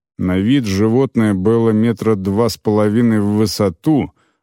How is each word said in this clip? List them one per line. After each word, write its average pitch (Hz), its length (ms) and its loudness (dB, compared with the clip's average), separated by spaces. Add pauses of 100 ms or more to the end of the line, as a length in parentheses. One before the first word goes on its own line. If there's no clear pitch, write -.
(180)
На 92 200 -2
вид 120 260 0
животное 110 720 0
было 113 360 0
метра 110 460 0
два 98 320 -2
с - 80 -6
половиной 107 640 0
в 104 160 0
высоту, 107 760 -2 (320)